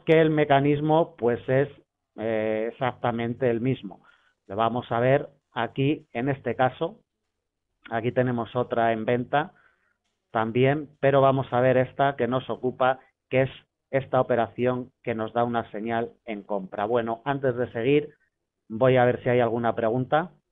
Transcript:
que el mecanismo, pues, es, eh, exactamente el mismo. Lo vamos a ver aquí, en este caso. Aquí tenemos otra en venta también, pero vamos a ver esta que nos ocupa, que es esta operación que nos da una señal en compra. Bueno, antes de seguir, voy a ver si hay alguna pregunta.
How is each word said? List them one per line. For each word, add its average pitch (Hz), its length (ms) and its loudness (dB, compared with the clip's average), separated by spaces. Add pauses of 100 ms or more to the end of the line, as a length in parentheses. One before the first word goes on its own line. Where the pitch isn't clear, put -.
que 160 140 6
el 160 100 4
mecanismo, 151 840 2
pues, 120 320 0
es, 135 200 2 (480)
eh, 110 560 -2
exactamente 120 760 -2
el 117 120 0
mismo. 120 420 -4 (440)
Lo 95 100 -10
vamos 113 340 -2
a 117 100 -2
ver 135 280 2 (240)
aquí, 139 600 -4
en 123 160 -4
este 127 260 -4
caso. 131 440 -2 (920)
Aquí 113 220 -4
tenemos 123 420 -2
otra 117 380 0
en 110 120 -4
venta 123 480 -2 (760)
también, 127 580 0 (120)
pero 139 200 4
vamos 135 320 2
a 123 80 2
ver 127 160 4
esta 139 400 0
que 120 120 -2
nos 127 200 -4
ocupa, 127 520 -2 (280)
que 131 140 2
es 131 80 -2 (400)
esta 135 300 0
operación 123 720 -2 (100)
que 120 120 -4
nos 110 180 -6
da 117 100 0
una 120 300 -2
señal 113 400 -6 (120)
en 104 180 -10
compra. 101 420 -6
Bueno, 117 400 -2
antes 139 320 -2
de 120 160 -4
seguir, 135 420 0 (540)
voy 127 280 2
a 123 80 6
ver 120 180 2
si 131 80 0
hay 123 100 4
alguna 117 340 0
pregunta. 127 560 -2 (220)